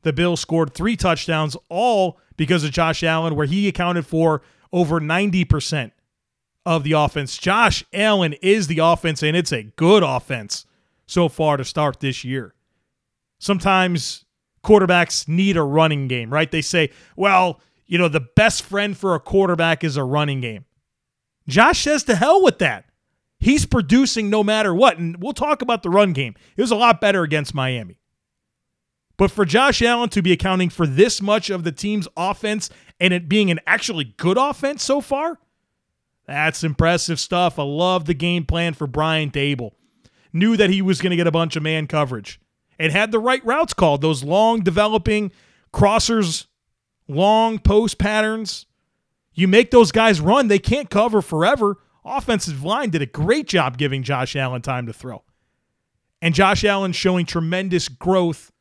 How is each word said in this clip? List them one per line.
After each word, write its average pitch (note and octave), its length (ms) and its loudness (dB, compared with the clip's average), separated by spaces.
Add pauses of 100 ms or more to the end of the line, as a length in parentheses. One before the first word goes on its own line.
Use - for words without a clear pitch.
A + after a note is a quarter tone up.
the D#3+ 100 -2
Bills E3+ 280 -2
scored D#3+ 340 -2
three G#3 220 -2
touchdowns, D#3 600 -2 (140)
all G3 500 0 (160)
because D#3 280 0
of D3+ 60 -2
Josh D#3+ 320 -2
Allen, D#3+ 320 0
where D3 120 -2
he G3 200 0
accounted F3 380 -2
for D#3+ 380 0 (300)
over E3+ 280 0
ninety F3+ 460 0
percent D3 480 -2 (720)
of E3 180 0
the D3+ 80 -2
offense. D3 460 -2
Josh G#3 440 0 (120)
Allen G3 480 0
is G3 240 2
the D#3 140 -2
offense, E3 420 0
and D#3 120 0
it's E3+ 180 0
a A#2 100 -6
good E3+ 400 4
offense B2 640 -6 (400)
so F3 220 0
far D3+ 280 0
to C3+ 80 -6
start D3 360 -4
this C3+ 220 -6
year. B2+ 320 -10 (840)
Sometimes F#3 880 0 (360)
quarterbacks F3+ 640 4
need F#3 300 2
a E3 60 2
running D3 440 2
game, B2 240 -6
right? D3+ 200 -2
They D#3+ 120 -2
say, D#3+ 280 0 (260)
"Well, F#3 440 2 (260)
you F3 100 -2
know, F3 120 2
the D3+ 120 -2
best G#3+ 420 2
friend G3+ 340 -4
for F#3+ 180 -2
a D3 60 -4
quarterback E3+ 640 0
is D3+ 140 -2
a C#3+ 80 -2
running C#3 360 -2
game." A2+ 260 -10 (840)
Josh A3 340 4
says, D4 220 0
"To A#3 100 2
hell D4 280 4
with D4 160 4
that." A#2+ 260 -2 (560)
He's C#4 260 2
producing A3 640 0
no G#3+ 120 0
matter G#3 320 0
what, F#3+ 240 4
and E3+ 240 -6
we'll C4+ 100 -6
talk D4 300 -2
about A#3+ 220 -2
the F3 60 -4
run G3 220 4
game. C3 220 -4 (220)
It F#3+ 40 -4
was A#3+ 120 0
a A3 40 0
lot A3+ 240 4
better G3 220 2
against D3+ 320 -4
Miami. B2+ 460 -6 (1160)
But G3 140 4
for G#3 140 0
Josh A#3 360 2
Allen A#3+ 300 2
to G3+ 120 0
be F3+ 100 2
accounting F#3 380 0
for E3 180 -2
this F#3+ 340 4
much G#3 260 0
of F#3 140 -6
the E3 80 -4
team's G3+ 460 -6
offense G3+ 520 -4 (300)
and F3+ 160 0
it E3+ 140 -8
being G3+ 220 0
an D#3+ 140 -4
actually E3 520 -4
good F3+ 200 -2
offense C#4 460 -4
so C#4 180 -2
far, D4+ 380 -6 (880)
that's D3+ 380 -4
impressive E3 560 0
stuff. F3 400 -2
I - 20 -4
love D#3+ 440 -2
the E3+ 80 0
game E3+ 300 -2
plan E3+ 300 -2
for D3 140 -8
Brian D#3 420 -2
Daboll. C#3 420 -4 (600)
Knew G#3 240 2
that G3 140 4
he G3 120 2
was F#3 180 0
gonna F3+ 160 0
get E3+ 100 2
a E3+ 60 2
bunch E3 220 -2
of D#3 80 -4
man D#3 240 -4
coverage. B2+ 540 -4 (360)
It D#3+ 140 0
had G#3+ 220 0
the A3+ 80 2
right B3+ 240 -2
routes C#4+ 280 -2
called, D3 280 2
those D3 240 -2
long G#3+ 380 2
developing G#3 680 0 (420)
crossers, G#3 760 0 (600)
long G#3+ 540 2
post G#3+ 380 2
patterns. G#3+ 680 -2 (680)
You F3+ 140 0
make G3+ 240 4
those A#3 220 6
guys A3 280 4
run, A3 280 2
they G3+ 100 4
can't C4 320 -2
cover G#3+ 320 0
forever. G3+ 560 0 (260)
Offensive G#3 580 -4
line A3 280 -4
did D#3 120 -2
a C#3 40 -4
great G3+ 420 -2
job C3 280 0
giving C3+ 260 -2
Josh B2+ 320 -4
Allen B2+ 280 -4
time B2 240 -6
to A2 80 -12
throw. A2+ 300 -16 (960)
And E3 120 0
Josh F#3+ 300 2
Allen G3 280 0
showing F3+ 340 0
tremendous F3+ 640 -4
growth F3 600 -2 (100)